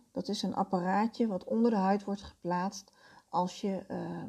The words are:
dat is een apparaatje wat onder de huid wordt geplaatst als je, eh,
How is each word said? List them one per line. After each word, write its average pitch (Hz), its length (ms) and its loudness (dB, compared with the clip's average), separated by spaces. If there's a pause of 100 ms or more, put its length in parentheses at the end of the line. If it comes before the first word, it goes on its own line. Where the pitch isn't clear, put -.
(120)
dat - 160 -4
is 202 140 -2
een 190 120 -2
apparaatje 196 720 2
wat 185 180 -2
onder 226 260 4
de 226 60 4
huid 196 280 4
wordt 202 180 -4
geplaatst 180 680 -4 (360)
als 180 320 -2
je, 196 280 -2
eh, 170 400 -6